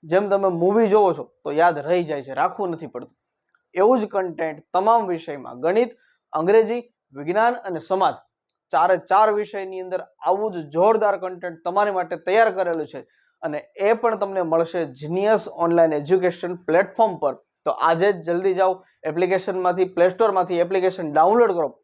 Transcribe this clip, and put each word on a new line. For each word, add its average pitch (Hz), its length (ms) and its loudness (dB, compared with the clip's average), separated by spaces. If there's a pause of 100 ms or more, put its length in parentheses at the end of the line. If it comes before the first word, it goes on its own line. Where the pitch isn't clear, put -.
જેમ 185 260 0
તમે 196 180 2
મૂવી 190 400 2
જોવો 196 260 4
છો 143 100 -8 (200)
તો 147 80 -8
યાદ 160 260 2
રહી 170 260 0
જાય 147 200 -6
છે, 131 100 -14
રાખવું 196 360 -4
નથી 165 180 -10
પડતું. - 280 -14 (580)
એવું 220 260 4
જ 208 80 -4
કન્ટેન્ટ 175 560 -6 (100)
તમામ 214 340 2
વિષયમાં, 143 520 -8
ગણિત, 208 380 0 (360)
અંગ્રેજી, 220 600 2 (200)
વિજ્ઞાન 185 400 0
અને 196 260 -8
સમાજ, 185 360 0 (560)
ચારે 175 260 2
ચાર 208 360 2
વિષયની 196 460 -6
અંદર 185 220 -8
આવું 196 500 -4
જ 160 180 -10
જોરદાર 202 480 2
કન્ટેન્ટ 180 480 -10
તમારી 202 260 0
માટે 180 240 -4
તૈયાર 196 360 2
કરેલું 175 360 -4
છે. 127 200 -16 (340)
અને 147 160 -6 (180)
એ 202 180 2
પણ 226 220 0
તમને 196 260 -4
મળશે 165 440 -2
જીનિયસ 175 640 -2
ઓનલાઈન 170 460 2
એજ્યુકેશન 175 600 -2
પ્લેટફોર્મ 185 640 0
પર. 143 160 -2 (320)
તો 151 60 -2
આજે 170 400 2
જ 175 120 -6
જલ્દી 180 300 -2
જાઓ, 185 320 0 (180)
એપ્લિકેશનમાંથી, 180 840 -2
પ્લે 180 240 2
સ્ટોરમાંથી 185 460 0
એપ્લિકેશન 180 580 0
ડાઉનલોડ 202 380 4
કરો 160 320 -4